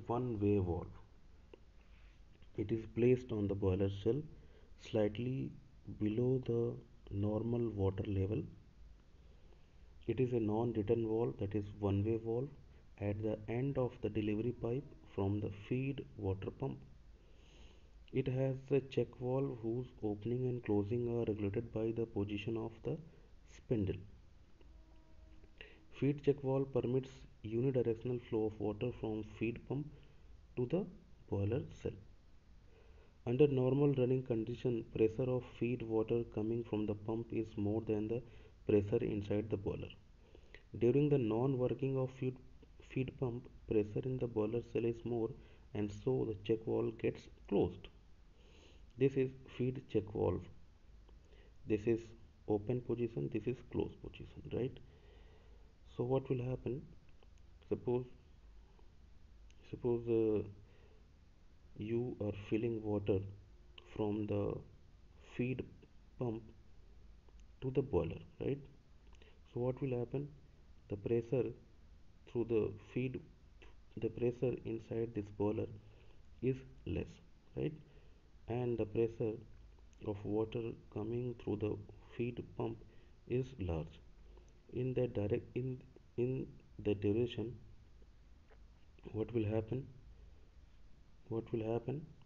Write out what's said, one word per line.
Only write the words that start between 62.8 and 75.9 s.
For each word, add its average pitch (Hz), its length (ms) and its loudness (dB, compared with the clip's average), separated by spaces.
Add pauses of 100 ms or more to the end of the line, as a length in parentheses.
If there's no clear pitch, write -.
water 104 380 2 (760)
from 107 320 0
the 104 280 2 (800)
feed 127 280 0 (540)
pump 113 260 -2 (1200)
to 131 100 -2
the 135 100 4
boiler, 85 400 2 (180)
right? 135 180 2 (960)
So 120 60 -2
what 127 220 0
will 127 180 0
happen? 139 300 -4 (600)
The 101 60 -2
pressure 117 540 2 (800)
through 117 140 2
the 107 260 4 (220)
feed, 127 260 0 (800)
the 113 120 0
pressure 120 540 2
inside 113 500 -2
this 104 140 -2 (100)
boiler 104 300 2 (720)